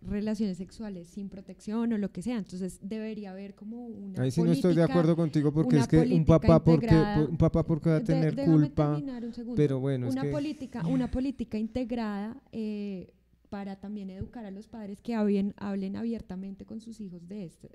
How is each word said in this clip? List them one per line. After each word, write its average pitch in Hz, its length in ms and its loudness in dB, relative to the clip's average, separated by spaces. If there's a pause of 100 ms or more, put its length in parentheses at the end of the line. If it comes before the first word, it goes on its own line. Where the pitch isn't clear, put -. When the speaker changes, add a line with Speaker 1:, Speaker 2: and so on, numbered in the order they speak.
Speaker 1:
relaciones 208 560 -2
sexuales 180 520 -14
sin 202 200 -12
protección 214 640 -4
o 214 60 0
lo 196 140 -2
que 180 100 -8
sea. 233 160 -4
Entonces, 185 420 -8
debería 214 520 -10
haber 196 240 -14
como 226 280 -14
una 202 380 -8
Speaker 2:
Ahí 131 80 0
sí 147 140 0
no 170 80 4
estoy 180 240 2
de 170 60 4
Speaker 1:
política, 160 100 2
Speaker 2:
acuerdo 165 240 4
contigo, 151 360 0
porque 165 220 2
Speaker 1:
una 147 80 6
Speaker 2:
es - 60 0
que 160 100 4
un 160 60 8
Speaker 1:
política 165 340 6
Speaker 2:
papá, 160 260 8
¿por 165 140 8
qué, - 80 0
Speaker 1:
integrada. 156 340 6
Speaker 2:
por, 147 100 2
un 165 60 -2
papá, 160 300 2
por 156 140 0
qué 165 100 2
va 156 60 4
a - 20 2
Speaker 1:
De-, 131 80 -2
Speaker 2:
tener 160 300 2
Speaker 1:
déjame 180 200 6
Speaker 2:
culpa? 151 380 4
Speaker 1:
terminar 240 300 -6
un 233 100 -8
segundo. 240 220 -8
Speaker 2:
Pero 135 240 2
bueno, 131 260 0
es - 60 -2
Speaker 1:
Una 131 100 -2
Speaker 2:
que 143 80 -2
Speaker 1:
política, 277 560 -4
una 254 240 0
política 254 480 -4
integrada, 220 840 -6 (120)
eh, 208 600 -8 (360)
para 196 260 -10
también 202 340 -12
educar 214 380 -16
a 190 60 -14
los 202 160 -16
padres 208 340 -14
que 233 140 -4
hablen, 202 400 0
hablen 196 400 -6
abiertamente 196 680 -10
con 220 160 -14
sus 226 200 -18
hijos 175 260 -14
de 196 200 -12
este, - 280 -20